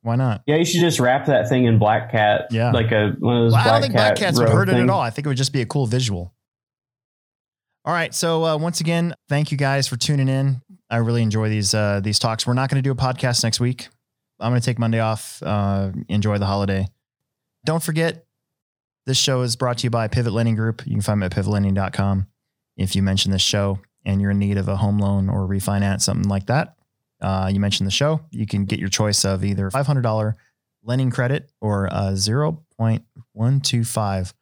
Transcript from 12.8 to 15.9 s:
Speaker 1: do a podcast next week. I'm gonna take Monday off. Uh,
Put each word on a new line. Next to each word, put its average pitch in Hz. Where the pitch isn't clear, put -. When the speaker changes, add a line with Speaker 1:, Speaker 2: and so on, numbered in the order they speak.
Speaker 1:
do 135
a 127
podcast 127
next 113
week. 123
I'm 113
gonna 123
take 120
Monday 113
off. 110
Uh, 98